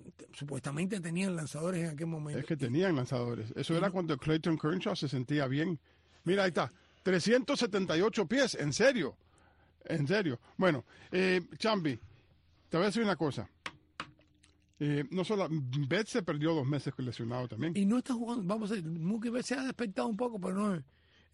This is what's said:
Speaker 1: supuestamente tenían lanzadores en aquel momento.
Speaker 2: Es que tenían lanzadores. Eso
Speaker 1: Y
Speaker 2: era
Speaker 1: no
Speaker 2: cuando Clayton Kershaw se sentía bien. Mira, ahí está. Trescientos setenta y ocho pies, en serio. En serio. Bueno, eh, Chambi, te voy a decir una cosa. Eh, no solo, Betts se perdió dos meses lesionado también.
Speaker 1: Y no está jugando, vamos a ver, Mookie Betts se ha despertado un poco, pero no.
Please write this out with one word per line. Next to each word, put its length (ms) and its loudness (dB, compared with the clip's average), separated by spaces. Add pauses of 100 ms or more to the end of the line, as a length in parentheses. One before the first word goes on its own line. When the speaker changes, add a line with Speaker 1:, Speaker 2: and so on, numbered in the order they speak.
(320)
Speaker 1:
supuestamente 680 -4
tenían 360 0
lanzadores 480 -2
en 60 -2
aquel 160 -6
momento. 340 -4
Speaker 2:
Es 60 -6
que 100 0
tenían 400 2
lanzadores. 580 -2
Eso 200 -2
Speaker 1:
Y 20 2
Speaker 2:
era 120 2
Speaker 1:
no 40 -2
Speaker 2:
cuando 240 0
Clayton 400 0
Kershaw 400 0
se 100 -4
sentía 400 0
bien. 320 0 (460)
Mira, 200 4
ahí 40 4
está. 240 0 (300)
Trescientos 580 4
setenta 380 2
y 20 4
ocho 240 2
pies, 300 2
en 180 -2
serio. 460 2 (680)
En 200 0
serio. 320 2 (200)
Bueno, 260 4 (260)
eh, 300 2 (160)
Chambi, 420 0 (680)
te 80 -2
voy 80 4
a 20 4
decir 160 2
una 140 2
cosa. 320 -2 (1300)
Eh, 320 0
no 140 0
solo, 260 0
Betts 600 0
se 120 0
perdió 320 2
dos 120 2
meses 320 -2
lesionado 500 -4
también. 280 -4
Speaker 1:
Y 100 2
no 120 4
está 160 -2
jugando, 300 -4
vamos 260 -2
a 40 -2
ver, 100 -4
Mookie 460 -2
Betts 180 -2
se 60 -2
ha 100 -4
despertado 440 -4
un 100 -2
poco, 200 -2
pero 160 -4
no. 280 0 (520)